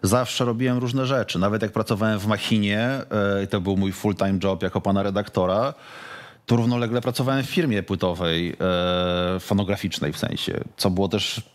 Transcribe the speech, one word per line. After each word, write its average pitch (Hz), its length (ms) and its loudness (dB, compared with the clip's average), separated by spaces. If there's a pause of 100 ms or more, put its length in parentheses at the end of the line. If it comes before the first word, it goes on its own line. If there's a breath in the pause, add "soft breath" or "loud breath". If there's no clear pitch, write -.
Zawsze 120 420 2
robiłem 123 320 0
różne 127 280 0
rzeczy. 123 340 0
Nawet 104 220 2
jak 107 100 -2
pracowałem 107 480 0
w 101 80 -2
Machinie, 104 520 2
e, 104 640 0
i 95 40 -4
to 101 140 0
był 95 160 2
mój 98 160 2
full-time 98 500 0
job 95 200 0
jako 92 180 0
pana 98 220 2
redaktora, 101 720 0 (720 loud breath)
to 120 100 4
równolegle 120 460 0
pracowałem 131 420 0
w - 60 -6
firmie 120 340 0
płytowej, 87 720 0 (800)
e, 92 40 -2
fonograficznej 95 760 -2
w - 40 -8
sensie, - 420 -4 (180)
co 101 120 2
było 95 200 2
też 107 320 -2 (140)